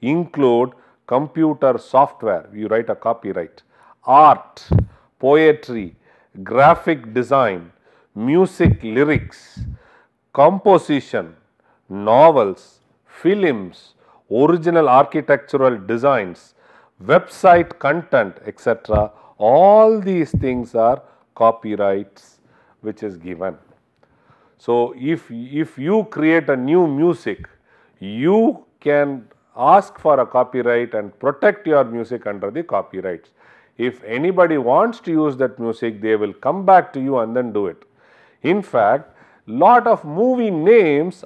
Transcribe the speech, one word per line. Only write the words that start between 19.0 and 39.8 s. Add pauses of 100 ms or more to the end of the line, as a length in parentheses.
All
these
things
are (340)
copyrights (400)
which
is
given. (1000)
So
if,
if
you
create
a
new
music, (520)
you (160)
can (280)
ask
for
a
copyright
and
protect
your
music
under
the
copyrights. (480)
If
anybody
wants
to
use
that
music,
they
will
come
back
to
you
and
then
do
it. (580)
In
fact, (360)
lot